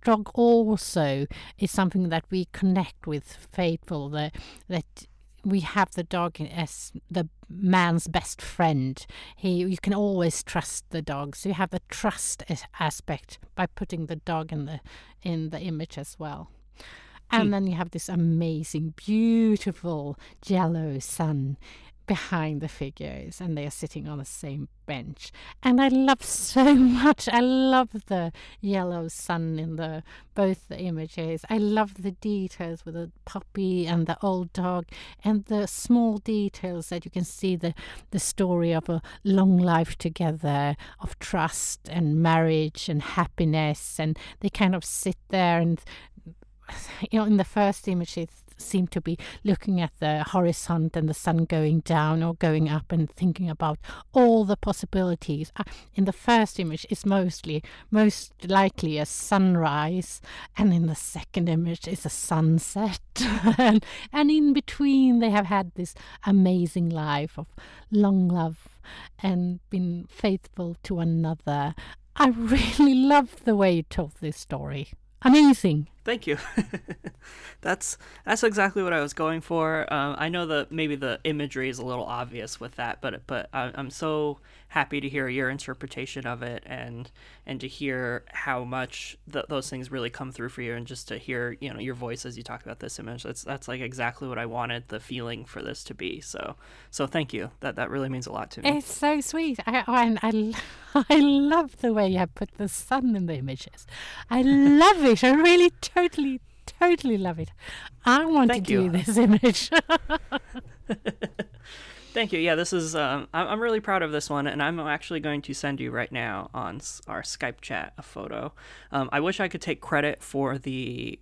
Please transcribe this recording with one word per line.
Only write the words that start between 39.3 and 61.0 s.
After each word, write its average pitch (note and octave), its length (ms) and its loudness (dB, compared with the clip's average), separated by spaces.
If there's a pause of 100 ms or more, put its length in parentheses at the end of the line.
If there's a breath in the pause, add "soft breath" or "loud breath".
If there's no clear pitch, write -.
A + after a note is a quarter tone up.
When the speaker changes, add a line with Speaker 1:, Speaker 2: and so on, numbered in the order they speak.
Speaker 1:
life E3+ 400 4
together, D3+ 800 0 (240 loud breath)
of - 220 -10
trust - 680 -4
and D#3 320 2
marriage D#3+ 680 2
and D3 140 0
happiness, D#3 1000 0
and D#3 180 -2 (220 loud breath)
they G3+ 80 0
kind F#3+ 260 2
of F3 100 -4
sit - 320 -4 (120)
there F3 320 2
and, E3 200 2 (1300 loud breath)
you A3 100 4
know, G#3+ 40 2
in G#3 120 6
the F#3+ 80 4
first G3+ 420 0
image, F3+ 320 -2
it E3 120 -6 (260)
seemed F#3 340 0
to F3+ 100 -4
be E3 160 -4 (260 loud breath)
looking F#3+ 380 0
at E3 100 -2 (100)
the D3+ 220 0 (100)
horizon E3+ 600 2
and D#3+ 160 0
the D#3 60 -2
sun E3 320 0
going D#3 340 2
down D#3+ 420 2
or E3+ 120 0
going D#3 340 2
up D3+ 240 -4
and D#3+ 180 0
thinking F3+ 380 0
about D#3 300 -4 (340 loud breath)
all A#3 320 6
the G#3 120 0
possibilities. F3 1000 -2
Uh, D#4 60 -6 (320 loud breath)
in G3 100 4
the F#3 80 -2
first A3+ 480 2
image, D#3+ 300 -6
it's - 160 -4
mostly, F3 560 0 (280 loud breath)
most G#3+ 420 4 (140)
likely F#3 520 2
a D3 80 -2
sunrise, E3+ 1120 2 (380 loud breath)
and G3 160 6
in E3 120 4
the D#3+ 80 0
second - 540 -4